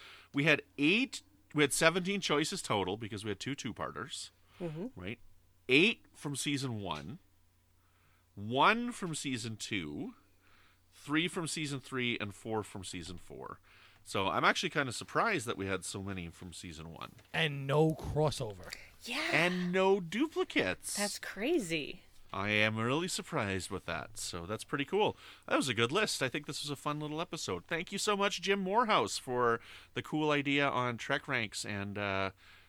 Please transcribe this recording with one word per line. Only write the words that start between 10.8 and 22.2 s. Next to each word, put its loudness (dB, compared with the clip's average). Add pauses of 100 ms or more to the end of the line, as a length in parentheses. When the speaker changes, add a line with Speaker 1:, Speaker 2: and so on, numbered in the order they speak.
Speaker 1:
three 0
from -4
season -4
three, -2
and -6
four -2
from -10
season -8
four. -12 (460)
So 0
I'm 4
actually 4
kinda 0
surprised 0
that -2
we -2
had -2
so -6
many -6
from -14
season -12
one. -12 (200)
Speaker 3:
And -2
no 6
crossover. -2 (320)
Speaker 2:
Yeah. -4 (140)
Speaker 1:
And 2
no 6
duplicates. 0
Speaker 2:
That's 0
crazy. -2 (300)